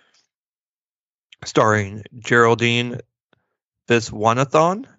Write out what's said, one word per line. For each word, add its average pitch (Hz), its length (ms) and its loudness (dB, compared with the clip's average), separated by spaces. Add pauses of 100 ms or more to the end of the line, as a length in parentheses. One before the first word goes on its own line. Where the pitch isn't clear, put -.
(1400)
Starring 107 600 -2 (140)
Geraldine 120 840 0 (840)
Viswanathan 120 1000 0 (120)